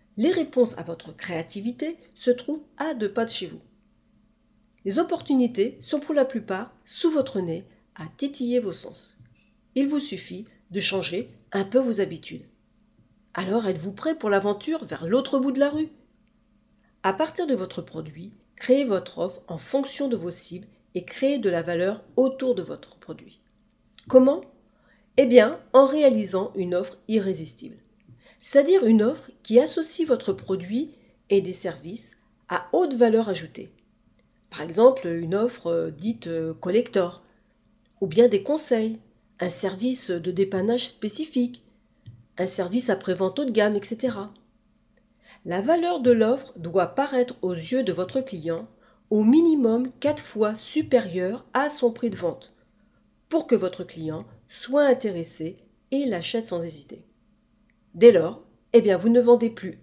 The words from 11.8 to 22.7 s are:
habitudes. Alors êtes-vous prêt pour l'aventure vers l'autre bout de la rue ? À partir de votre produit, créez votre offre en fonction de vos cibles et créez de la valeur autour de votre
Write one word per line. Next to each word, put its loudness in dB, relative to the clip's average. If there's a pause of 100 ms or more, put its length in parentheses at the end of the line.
habitudes. -6 (880)
Alors -2
êtes-vous -4
prêt -4
pour -4
l'aventure -2
vers -10
l'autre 0
bout 0
de -4
la 2
rue ? -4 (1160)
À 2
partir -4
de -2
votre -6
produit, -14 (240)
créez 2
votre -4
offre -6
en -8
fonction -4
de -2
vos -6
cibles -14 (260)
et -6
créez -2
de 0
la 0
valeur -4 (100)
autour 0
de -4
votre -16